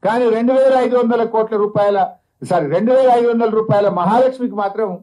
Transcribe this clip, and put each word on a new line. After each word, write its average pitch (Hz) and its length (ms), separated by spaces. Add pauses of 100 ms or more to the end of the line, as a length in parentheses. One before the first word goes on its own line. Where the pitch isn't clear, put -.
కానీ 240 220 (100)
రెండు 240 220
వేల 262 160 (100)
ఐదు 247 160
వందల 233 220 (140)
కోట్ల 220 180 (100)
రూపాయల, 202 340 (500)
సారీ, 165 160 (100)
రెండు 220 200
వేల 262 220
ఐదు 240 140
వందల 233 260
రూపాయల 208 300 (100)
మహాలక్ష్మికి 240 640
మాత్రం 196 280 (120)